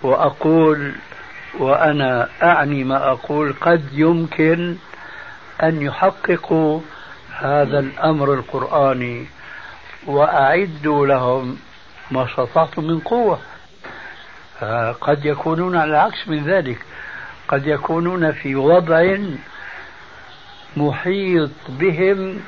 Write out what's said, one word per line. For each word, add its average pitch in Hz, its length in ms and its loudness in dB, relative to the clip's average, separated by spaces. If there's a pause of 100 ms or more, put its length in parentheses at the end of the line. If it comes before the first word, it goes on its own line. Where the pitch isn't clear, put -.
وأقول 151 880 2 (640)
وأنا 135 680 2 (140)
أعني 147 420 2
ما 135 260 0
أقول، 147 500 -2
قد 165 320 2
يمكن 165 840 2 (840)
أن 160 200 0
يحققوا 160 1000 0 (580)
هذا 143 400 2
الأمر 139 560 0
القرآني، 131 920 -2 (800)
وأعدوا 147 1000 2
لهم 127 520 0 (520)
ما 131 140 0
استطعتم 156 600 -2
من 160 160 -2
قوة. 226 380 0 (1600)
قد 143 240 0
يكونون 165 520 0
على 156 140 2
العكس 180 380 2
من 151 160 -2
ذلك، 147 340 0 (720)
قد 139 180 0
يكونون 165 680 0
في 135 220 -6
وضع 165 640 4 (1600)
محيط 165 760 0 (180)
بهم 190 800 0